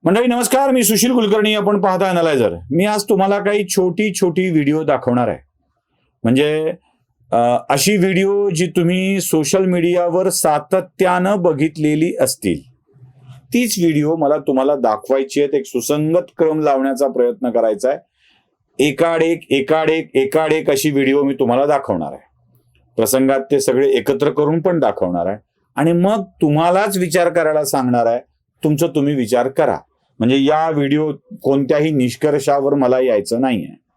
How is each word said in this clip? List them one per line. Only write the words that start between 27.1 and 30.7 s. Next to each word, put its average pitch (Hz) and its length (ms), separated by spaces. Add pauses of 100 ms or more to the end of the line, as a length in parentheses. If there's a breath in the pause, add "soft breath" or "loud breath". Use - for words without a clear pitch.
करायला 156 360
सांगणार 123 400
आहे. 117 140 (440)
तुमचं 151 240
तुम्ही 147 280
विचार 123 320
करा. 131 300 (420)
म्हणजे 131 240
या 156 260
व्हिडिओ 147 420 (320)